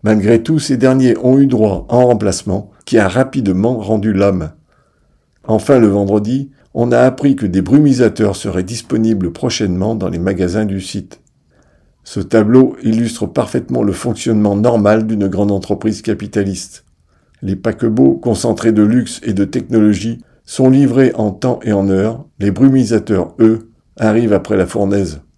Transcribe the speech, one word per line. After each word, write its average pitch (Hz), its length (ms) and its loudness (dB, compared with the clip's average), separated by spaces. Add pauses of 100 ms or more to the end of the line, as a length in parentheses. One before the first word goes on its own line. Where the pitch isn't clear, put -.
Malgré 110 400 2
tout, 151 180 -2
ces 143 180 -2
derniers 131 400 2
ont 127 200 2
eu 139 80 6
droit 107 440 0
à 117 80 2
un 127 60 6
remplacement 104 680 0 (140)
qui - 120 0
a 101 120 4
rapidement 113 720 -2
rendu 104 340 -2
l'âme. 95 400 0 (880)
Enfin, 110 340 2
le 113 100 6
vendredi, 104 640 0 (220)
on 120 200 0
a 123 60 2
appris 135 360 2
que 107 100 -6
des 95 160 0
brumisateurs 117 760 2
seraient 92 260 -4
disponibles 110 680 -2
prochainement 101 600 -2
dans 95 140 -4
les 85 120 -6
magasins 92 440 -2
du 98 160 -4
site. - 400 -12 (880)
Ce - 160 -8
tableau 117 600 4
illustre 113 440 -2
parfaitement 123 580 -4
le 101 80 0
fonctionnement 104 640 -2
normal 110 500 2
d'une 107 220 -2
grande 101 240 -2
entreprise 101 500 -4
capitaliste. 101 840 -6 (560)
Les 95 160 -4
paquebots, 120 560 0
concentrés 113 580 -2
de 107 120 2
luxe 113 400 0
et 110 100 -4
de 98 100 -2
technologie, 107 760 -2 (300)
sont 131 200 2
livrés 131 460 4
en 107 160 -2
temps 120 320 -4
et 110 100 -2
en 98 160 0
heure. 107 360 -2 (140)
Les 101 120 0
brumisateurs, 110 880 2
eux, 113 300 2 (280)
arrivent 110 340 0
après 101 240 0
la 95 100 0
fournaise. 98 540 -4 (180)